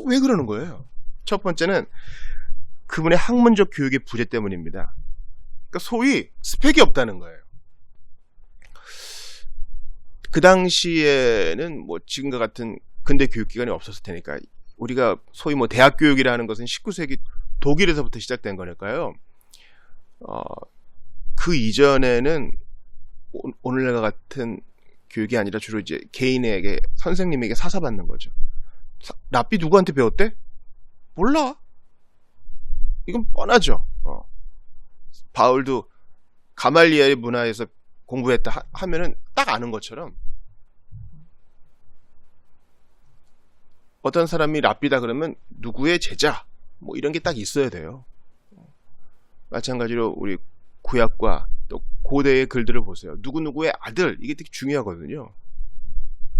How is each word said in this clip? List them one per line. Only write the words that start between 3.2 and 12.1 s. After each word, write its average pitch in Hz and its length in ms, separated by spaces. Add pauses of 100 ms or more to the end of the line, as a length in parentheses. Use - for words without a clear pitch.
교육의 135 260
부재 117 260
때문입니다. 95 680 (760)
그러니까 180 100
소위 240 520 (100)
스펙이 302 400
없다는 110 380
거예요. 85 180 (3000)
그 160 100
당시에는 147 1400
뭐 85 200
지금과 135 320